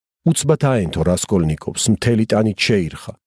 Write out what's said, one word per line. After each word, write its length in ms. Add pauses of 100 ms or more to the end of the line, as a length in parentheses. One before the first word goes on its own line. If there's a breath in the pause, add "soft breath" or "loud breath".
(260)
უცბად 400
აენთო 340
რასკოლნიკოვს, 880
მთელი 380
ტანით 340
შეირხა, 520 (140)